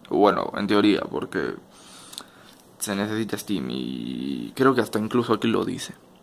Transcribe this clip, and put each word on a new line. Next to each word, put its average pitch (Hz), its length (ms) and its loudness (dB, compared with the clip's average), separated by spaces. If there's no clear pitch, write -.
Bueno, 185 460 4
en 101 100 -2
teoría, 104 360 4
porque - 520 -4
se 101 180 -4
necesita 107 420 -2
Steam 85 320 -4
y 62 840 -6
creo 131 180 6
que 120 60 2
hasta 107 180 0
incluso 117 340 0
aquí 107 140 2
lo 101 180 2
dice. - 300 -8